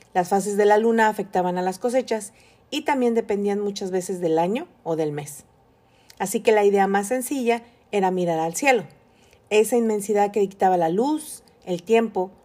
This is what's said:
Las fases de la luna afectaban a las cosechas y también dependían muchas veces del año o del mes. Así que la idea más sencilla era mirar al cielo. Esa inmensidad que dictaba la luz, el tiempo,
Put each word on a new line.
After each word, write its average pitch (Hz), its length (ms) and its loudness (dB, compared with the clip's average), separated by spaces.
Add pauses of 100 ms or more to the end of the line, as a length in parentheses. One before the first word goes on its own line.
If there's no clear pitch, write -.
(140)
Las 180 140 0
fases 196 300 0
de 208 80 4
la 208 120 6
luna 226 300 4
afectaban 185 500 -2
a 180 40 -2
las 185 180 -4
cosechas 240 540 -4 (360)
y 277 120 -6
también 247 340 0
dependían 202 460 -2
muchas 196 280 -6
veces 185 300 -6
del 160 180 0
año 208 300 -2 (160)
o 160 140 -4
del 156 160 -4
mes. 147 320 -14 (720)
Así 202 220 -4
que 220 100 2
la 208 140 4
idea 202 200 4
más 196 220 0
sencilla 247 560 -2 (280)
era 190 200 0
mirar 175 280 -2
al 165 160 -4
cielo. 254 280 2 (640)
Esa 214 280 4
inmensidad 208 540 0
que 208 100 0
dictaba 190 340 2
la 170 140 2
luz, 269 540 -2 (200)
el 175 200 -6
tiempo, 202 480 0 (140)